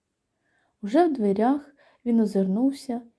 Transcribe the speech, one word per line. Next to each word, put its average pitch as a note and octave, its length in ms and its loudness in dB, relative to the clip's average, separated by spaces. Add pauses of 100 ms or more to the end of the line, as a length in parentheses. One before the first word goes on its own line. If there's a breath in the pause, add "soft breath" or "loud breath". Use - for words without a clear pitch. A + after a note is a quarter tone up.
(800)
Уже C4+ 260 2
в D#4+ 60 -2
дверях A3+ 640 -2 (300 soft breath)
він A#3 140 2
озирнувся A3+ 800 -2 (180)